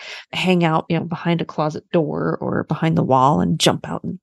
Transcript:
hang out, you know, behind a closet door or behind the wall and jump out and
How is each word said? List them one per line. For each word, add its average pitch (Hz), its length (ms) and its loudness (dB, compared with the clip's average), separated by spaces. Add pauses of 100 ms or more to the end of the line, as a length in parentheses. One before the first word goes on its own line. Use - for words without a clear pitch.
(320)
hang 175 300 2
out, 160 260 2
you 165 100 0
know, 160 60 -4
behind 170 360 -2
a - 60 -6
closet 156 440 -4
door 156 500 0
or - 240 -2
behind 160 320 0
the 156 60 2
wall 135 380 4
and 170 180 0
jump - 300 0
out - 160 -8
and 180 180 -10